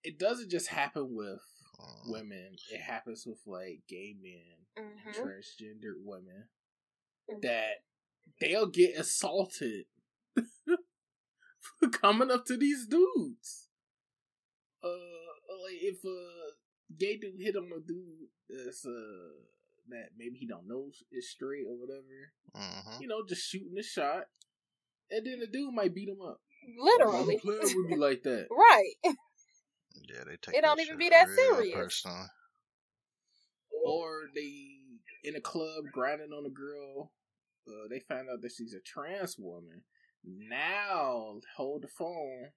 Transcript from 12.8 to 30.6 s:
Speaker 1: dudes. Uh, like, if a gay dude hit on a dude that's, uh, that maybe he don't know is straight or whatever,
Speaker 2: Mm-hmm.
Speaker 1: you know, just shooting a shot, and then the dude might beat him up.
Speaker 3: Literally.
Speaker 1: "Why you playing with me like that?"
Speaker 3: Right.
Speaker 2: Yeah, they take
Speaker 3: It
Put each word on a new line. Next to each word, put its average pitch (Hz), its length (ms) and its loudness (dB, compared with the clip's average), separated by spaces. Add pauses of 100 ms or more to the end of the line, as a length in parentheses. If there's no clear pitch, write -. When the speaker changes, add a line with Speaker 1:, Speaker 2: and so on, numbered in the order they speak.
Speaker 1:
dudes. 311 840 2 (1120)
Uh, 180 40 -6 (760)
like, 185 180 -12
if 185 220 -4
a 175 500 -12 (460)
gay 202 180 0
dude 190 220 -12
hit 196 160 -2
on 175 200 -4
a 160 40 -10
dude 165 480 -12 (220)
that's, 123 360 -12
uh, 104 480 -12 (560)
that 117 280 -14
maybe 120 200 -12
he 131 80 -12
don't 92 220 -12
know 135 240 -8 (200)
is 127 200 -8
straight 135 360 -8
or 120 80 -8
whatever, 135 580 -16 (220)
Speaker 2:
Mm-hmm. 202 460 -12
Speaker 1:
you 262 60 -10
know, 214 200 -6
just 175 220 -6
shooting 190 300 -8
a 226 40 -8
shot, 156 420 -2 (840)
and 220 160 -2
then 254 140 -6
the 226 80 -6
dude 262 260 -6
might 190 220 0
beat 196 140 -8
him 196 120 -10
up. 170 180 -12 (380)
Speaker 3:
Literally. 262 480 8
Speaker 1:
"Why 135 80 4
you - 60 2
playing 208 220 -2 (200)
with 170 100 -2
me 156 60 2
like 139 260 4
that?" 123 280 0
Speaker 3:
Right. 311 440 10 (1120)
Speaker 2:
Yeah, 60 160 -12
they 76 120 -12
take - 180 -6
Speaker 3:
It 302 60 6